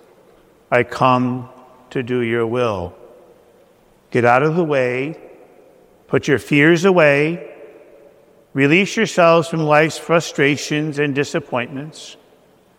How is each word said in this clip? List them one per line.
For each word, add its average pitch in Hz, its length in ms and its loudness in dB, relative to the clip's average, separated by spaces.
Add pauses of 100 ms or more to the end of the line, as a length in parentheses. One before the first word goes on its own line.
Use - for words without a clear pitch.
(720)
I 123 120 2
come 127 640 -2 (420)
to 139 120 -6
do 123 160 -4
your 117 280 -2
will. 110 480 -4 (1160)
Get 117 140 2
out 123 180 4
of 156 120 0
the 175 80 0
way. 135 560 -2 (880)
Put 135 200 -2
your 135 120 2
fears 156 460 2
away. 160 680 2 (1000)
Release 147 420 2
yourselves 170 520 2
from 165 140 -4
life's 151 360 2
frustrations 151 1000 -2
and 147 160 -2
disappointments. 139 1000 -8 (600)